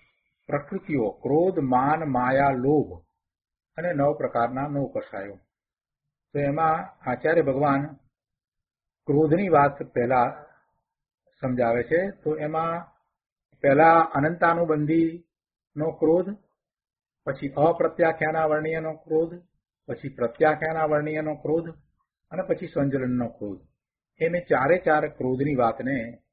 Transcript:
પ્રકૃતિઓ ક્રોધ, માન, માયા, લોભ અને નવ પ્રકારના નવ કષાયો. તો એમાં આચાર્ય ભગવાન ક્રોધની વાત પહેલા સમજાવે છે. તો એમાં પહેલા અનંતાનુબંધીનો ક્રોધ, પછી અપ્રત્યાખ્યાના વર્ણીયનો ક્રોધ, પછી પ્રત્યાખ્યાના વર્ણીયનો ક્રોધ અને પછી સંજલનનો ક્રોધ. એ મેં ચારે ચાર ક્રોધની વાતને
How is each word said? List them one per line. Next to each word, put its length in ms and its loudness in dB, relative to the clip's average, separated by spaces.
પ્રકૃતિઓ 600 -4
ક્રોધ, 480 0
માન, 520 0
માયા, 400 2
લોભ 520 0
અને 140 -4
નવ 220 0
પ્રકારના 540 -2
નવ 180 -4
કષાયો. 520 -10
તો 60 -4
એમાં 720 -2
આચાર્ય 320 2
ભગવાન 440 0
ક્રોધની 420 2
વાત 340 2
પહેલા 640 0
સમજાવે 420 0
છે. 280 -2
તો 260 -4
એમાં 500 -6
પહેલા 400 6
અનંતાનુબંધીનો 1900 0
ક્રોધ, 460 2
પછી 220 -6
અપ્રત્યાખ્યાના 1000 2
વર્ણીયનો 460 -2
ક્રોધ, 500 -4
પછી 220 -10
પ્રત્યાખ્યાના 760 0
વર્ણીયનો 500 -2
ક્રોધ 340 -4
અને 120 -6
પછી 240 -4
સંજલનનો 640 -2
ક્રોધ. 320 -12
એ 80 2
મેં 220 -4
ચારે 280 4
ચાર 300 2
ક્રોધની 460 -2
વાતને 640 -2